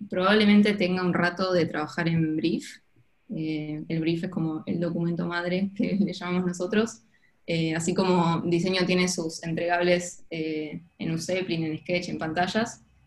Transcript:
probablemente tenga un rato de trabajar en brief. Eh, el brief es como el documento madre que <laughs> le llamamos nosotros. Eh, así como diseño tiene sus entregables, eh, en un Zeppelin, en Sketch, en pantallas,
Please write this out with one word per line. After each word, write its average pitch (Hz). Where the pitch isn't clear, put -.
probablemente 208
tenga 185
un 180
rato 175
de 165
trabajar 160
en 160
brief. 165
Eh, 156
el 165
brief 165
es 180
como 160
el 170
documento 170
madre 175
que -
<laughs> 196
le 170
llamamos 180
nosotros. 208
Eh, 165
así 165
como 175
diseño 180
tiene 180
sus 165
entregables, 175
eh, 156
en 165
un 165
Zeppelin, 180
en 156
Sketch, 180
en 151
pantallas, 180